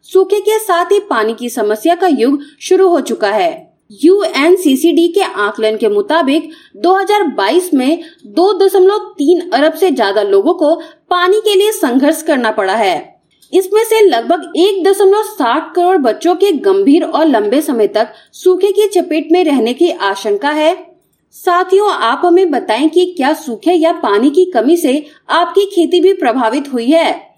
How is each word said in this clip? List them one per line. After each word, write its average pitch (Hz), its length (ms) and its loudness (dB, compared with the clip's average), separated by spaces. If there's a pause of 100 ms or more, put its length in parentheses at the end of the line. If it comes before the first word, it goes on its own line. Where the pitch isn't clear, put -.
सूखे 381 320 0
के 415 180 -2
साथ 359 340 -2
ही 403 80 2
पानी 226 340 -4
की 240 160 -10
समस्या 349 440 -2
का 349 140 -2
युग 277 320 0 (200)
शुरू 370 280 2
हो 339 140 2
चुका 214 280 -4
है। 214 360 -4 (280)
यूएनसीसीडी 330 1120 2
के 339 120 0
आकलन 220 560 -4
के 220 120 -2
मुताबिक 220 640 -2 (260)
दो 277 180 0
हज़ार 392 340 0
बाईस 233 460 -2
में 277 260 0 (260)
दो 330 320 0
दशमलव 381 480 2 (120)
तीन 311 320 0
अरब 294 240 0
से 370 160 0
ज्यादा 254 320 0
लोगों 392 320 2
को 330 200 0 (360)
पानी 359 300 2
के 427 140 0
लिए 415 180 2
संघर्ष 294 500 0
करना 247 280 -2
पड़ा 196 240 -2
है। 196 220 0 (560)
इसमें 381 320 0
से 453 160 0
लगभग 302 560 0
एक 381 280 2
दशमलव 392 400 2
साठ 302 500 -4
करोड़ 359 240 2
बच्चों 285 380 0
के 392 160 2
गंभीर 285 520 2
और 311 220 0
लंबे 233 340 0
समय 233 260 -2
तक 214 260 -2 (220)
सूखे 370 380 0
की 403 180 2
चपेट 320 420 -2
में 359 120 2
रहने 247 300 0
की 247 160 0
आशंका 202 600 -4
है। 311 260 0 (580)
साथियों, 370 560 0
आप 240 340 -2
हमें 349 260 4
बताएं 247 380 -2
कि 349 160 2 (120)
क्या 277 180 0
सूखे 269 380 -4
या 330 200 2
पानी 247 380 0
की 349 140 2
कमी 285 320 0
से 294 280 -2 (260)
आपकी 349 360 0
खेती 359 340 0
भी 370 120 4
प्रभावित 262 600 -2
हुई 240 180 -2
है? 320 300 0 (180)